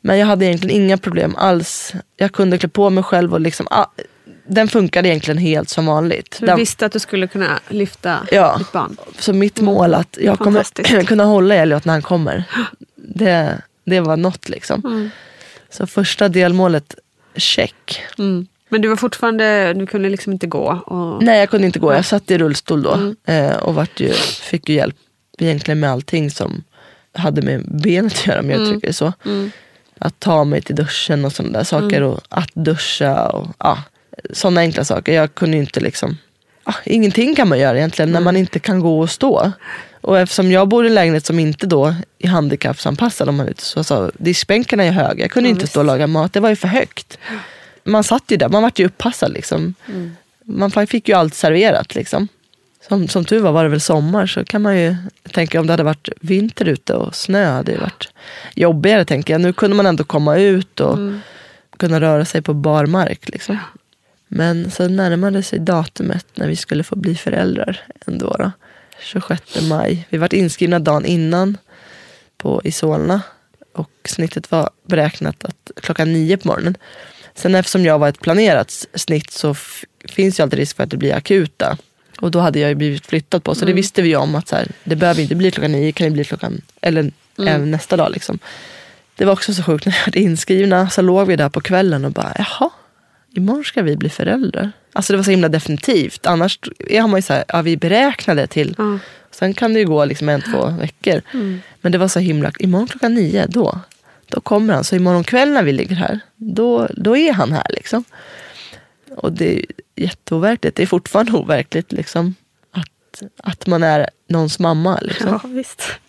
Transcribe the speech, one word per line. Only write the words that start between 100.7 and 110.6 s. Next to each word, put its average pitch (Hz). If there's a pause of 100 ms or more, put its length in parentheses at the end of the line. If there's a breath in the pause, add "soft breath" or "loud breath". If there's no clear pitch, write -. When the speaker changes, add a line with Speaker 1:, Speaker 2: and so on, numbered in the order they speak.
Speaker 1:
veckor. 160 (120)
Speaker 2:
Mm. 196 (200 loud breath)
Speaker 1:
Men 175
det 185
var 185
så 185
himla, 151
"Imorgon 185
klockan 240
nio, 196
då, 185 (480 soft breath)
då -
kommer 214
han. 131
Så -
imorgon 180
kväll 262
när 269
vi 143
ligger 170
här, 196 (160)
då, 220
då 220
är 311
han 165
här, 151
liksom." - (1120 loud breath)
Och -
det, - (320)
jätteoverkligt. 170